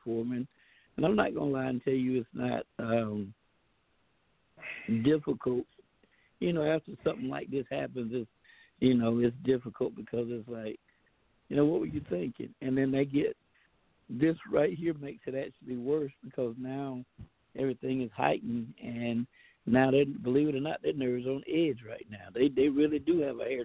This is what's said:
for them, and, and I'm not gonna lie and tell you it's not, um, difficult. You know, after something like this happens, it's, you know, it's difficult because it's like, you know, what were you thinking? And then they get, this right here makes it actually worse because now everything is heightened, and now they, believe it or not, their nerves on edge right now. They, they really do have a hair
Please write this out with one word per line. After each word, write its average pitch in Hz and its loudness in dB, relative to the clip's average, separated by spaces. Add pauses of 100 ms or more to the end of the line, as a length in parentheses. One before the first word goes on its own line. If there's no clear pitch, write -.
for 117 -2
them, 123 -2
and, 123 -4 (500)
and 156 2
I'm 214 4
not - 2
gonna 147 0
lie 131 0
and 127 -2
tell 135 2
you 127 2
it's 113 -6
not, 123 -2 (120)
um, 110 0 (1700)
difficult. 127 2 (760)
You 180 2
know, 156 2
after 160 0 (120)
something 147 -2
like 139 -6
this 135 -2
happens, 127 -4
it's, 123 -4 (500)
you 127 6
know, 117 4
it's 120 4
difficult 123 0
because 117 -4
it's 117 -8
like, 113 -8 (720)
you 139 -2
know, 147 6
what 160 2
were 156 -2
you 151 -6
thinking? - -6
And 131 0
then 135 2
they 135 2
get, 139 0 (720)
this 156 2 (140)
right 156 2
here 165 -2
makes 143 -12
it 131 -6
actually 127 -8
worse 135 -2 (100)
because 120 -4
now 131 -8 (520)
everything 131 -2
is 117 -6
heightened, 120 0 (100)
and 120 -2 (400)
now 131 6
they, 139 6
believe 139 2
it 143 0
or 131 -2
not, 156 -4
their 151 0
nerves 123 -2
on 135 -2
edge 156 2 (100)
right - -12
now. 95 -14
They, 131 4
they 135 2
really 147 2
do 160 2
have 131 -2
a 110 -4
hair 123 -4